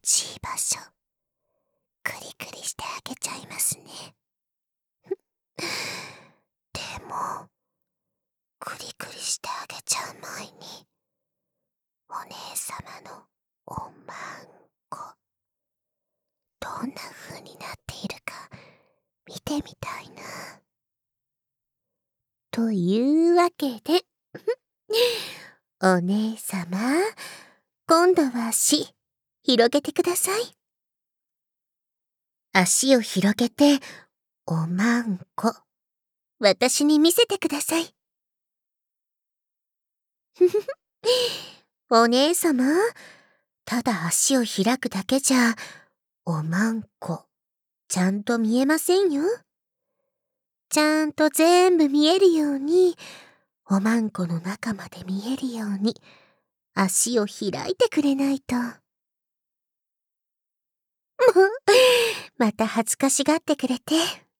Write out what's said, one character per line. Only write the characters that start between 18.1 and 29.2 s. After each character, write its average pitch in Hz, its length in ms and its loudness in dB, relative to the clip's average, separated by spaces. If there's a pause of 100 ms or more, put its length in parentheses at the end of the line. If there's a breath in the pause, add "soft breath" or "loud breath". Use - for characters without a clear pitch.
か、 - 240 -16 (800 soft breath)
見 - 140 -16
て - 160 -6
み 294 60 -4 (180)
た - 200 -12
い - 100 -20
な。 - 120 -20 (2250)
と 226 220 -2
い 240 580 2
う 349 60 4
わ 349 140 4
け 254 300 -6
で、 - 260 0 (280)
<laughs> - 1500 -6
お 185 200 4
姉 214 360 -2
様、 180 420 -8 (1080 loud breath)
今 349 280 6
度 349 80 4
は 240 260 -2
足、 - 460 0 (480)